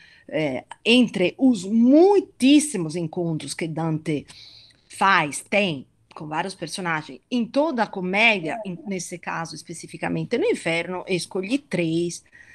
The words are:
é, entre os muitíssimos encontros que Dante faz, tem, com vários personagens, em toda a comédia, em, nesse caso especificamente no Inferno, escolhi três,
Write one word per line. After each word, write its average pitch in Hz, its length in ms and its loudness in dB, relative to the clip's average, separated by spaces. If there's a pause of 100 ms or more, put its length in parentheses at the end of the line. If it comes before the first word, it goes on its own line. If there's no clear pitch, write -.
(320)
é, 139 320 -4 (220)
entre 208 520 4
os 233 280 2
muitíssimos 254 1300 4
encontros 165 580 -4
que 175 140 -6
Dante 156 580 -4 (640)
faz, 180 640 2
tem, 185 360 0 (280)
com 160 140 -12
vários 175 280 -6
personagens, 160 640 -6 (100)
em 240 160 -2
toda 269 380 0
a 208 40 -2
comédia, 190 800 0
em, 180 120 -10 (100)
nesse 185 300 -8
caso 165 380 -8
especificamente 165 840 -6
no 339 80 0
Inferno, 175 640 -2
escolhi 190 520 -4
três, 170 640 -2 (320)